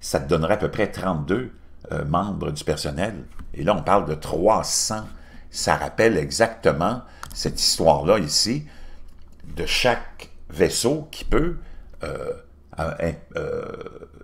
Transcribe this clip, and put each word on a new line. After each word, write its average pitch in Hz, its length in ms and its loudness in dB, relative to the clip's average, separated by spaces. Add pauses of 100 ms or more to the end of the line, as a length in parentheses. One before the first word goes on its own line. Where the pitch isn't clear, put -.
ça - 200 -2
te 69 80 -6
donnerait 82 260 4
à 107 40 4
peu - 120 0
près 104 200 0
trente-deux, 92 640 -2 (380)
euh, 76 140 -4
membres 82 480 0
du 73 100 -8
personnel. 76 640 -2 (300)
Et - 100 -4
là, 98 120 4
on 80 60 -4
parle 92 240 4
de 76 80 -2
trois 85 480 2
cents. - 440 -2 (440)
Ça - 240 0
rappelle 92 420 2
exactement 85 880 2 (320)
cette - 260 -4
histoire-là 80 580 6
ici, 107 480 0 (920)
de 80 100 -2
chaque - 640 0 (200)
vaisseau 151 600 2
qui - 140 -12
peut, 165 320 4 (480)
euh, 69 280 -6 (460)
euh, 80 340 -2 (240)
euh, - 300 -4 (580)